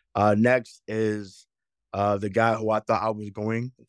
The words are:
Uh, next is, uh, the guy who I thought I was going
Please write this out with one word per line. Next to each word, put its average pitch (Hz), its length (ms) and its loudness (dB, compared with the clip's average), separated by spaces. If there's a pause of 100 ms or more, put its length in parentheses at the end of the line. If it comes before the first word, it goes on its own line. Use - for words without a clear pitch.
(140)
Uh, 104 220 4
next 120 500 2
is, 107 600 -6 (480)
uh, 101 240 0
the 104 100 -4
guy 113 260 2
who 110 160 -2
I 107 100 0
thought 107 220 -2
I 110 80 -2
was 104 200 -8
going 110 420 -4 (160)